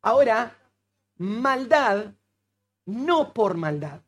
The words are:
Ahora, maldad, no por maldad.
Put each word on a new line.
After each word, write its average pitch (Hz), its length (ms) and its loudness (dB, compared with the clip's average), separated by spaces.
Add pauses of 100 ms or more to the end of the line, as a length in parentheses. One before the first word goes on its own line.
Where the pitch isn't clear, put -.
Ahora, 233 540 2 (600)
maldad, 226 960 0 (720)
no 285 480 -2
por 196 240 0
maldad. 151 520 -6